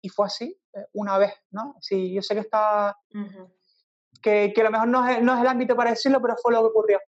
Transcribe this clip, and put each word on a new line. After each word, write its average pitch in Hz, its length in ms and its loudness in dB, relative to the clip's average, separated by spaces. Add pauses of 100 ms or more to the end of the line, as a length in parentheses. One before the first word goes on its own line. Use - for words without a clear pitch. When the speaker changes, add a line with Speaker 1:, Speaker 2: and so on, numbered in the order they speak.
Speaker 1:
y 196 60 -10
fue 202 160 -2
así, 247 340 -12 (140)
eh, 202 200 -14
una 202 240 -2
vez, 202 160 2 (180)
¿no? 233 280 -12
Sí, 185 340 -4
yo 196 80 -4
sé 202 120 -6
que 214 80 -4
está 214 560 0 (160)
Speaker 2:
Ujú. 190 340 -14 (760)
Speaker 1:
que, 208 320 2
que 220 80 2
a - 40 4
lo 214 60 2
mejor 220 160 0
no 247 200 2
es, 240 140 0
no 247 140 2
es 240 60 0
el 247 60 2
ámbito 247 280 0
para 233 160 0
decirlo, 269 300 2
pero 226 200 0
fue 240 100 2
lo 226 100 2
que 226 60 4
ocurrió. 214 320 4 (120)